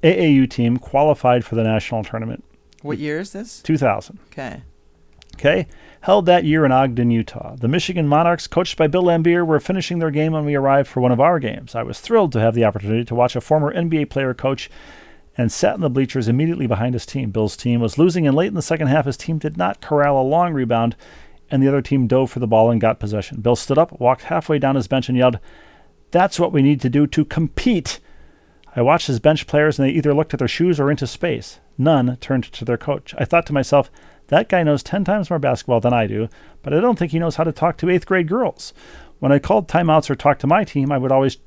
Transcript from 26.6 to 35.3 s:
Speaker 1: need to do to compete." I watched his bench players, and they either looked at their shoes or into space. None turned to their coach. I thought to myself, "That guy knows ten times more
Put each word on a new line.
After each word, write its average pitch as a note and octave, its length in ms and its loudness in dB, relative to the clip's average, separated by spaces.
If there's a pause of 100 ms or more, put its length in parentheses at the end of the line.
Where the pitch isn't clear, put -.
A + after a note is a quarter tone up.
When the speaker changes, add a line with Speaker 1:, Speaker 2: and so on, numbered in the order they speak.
Speaker 1:
need C#3 200 4
to C3 80 0
do C#3+ 180 2
to D3+ 180 0
compete." - 720 -2 (760)
I B2 80 0
watched D#3 240 2
his B2 120 -2
bench D#3 280 2
players, D3+ 320 0
and C3+ 100 2
they - 40 -2
either D3 200 0
looked D3+ 220 -2
at - 20 -8
their B2 100 -2
shoes E3+ 320 0
or C#3+ 120 2
into C#3 160 -2
space. - 520 -8 (180)
None B2 440 2
turned C3 240 -2
to - 200 -14
their A#2 120 -2
coach. - 400 -6
I B2+ 80 -2
thought E3+ 220 0
to D3 60 -6
myself, D3 380 2 (360)
"That F#3 220 0
guy F3+ 140 2
knows D3 200 2
ten G3 200 -4
times F#3+ 260 -2
more E3 100 -2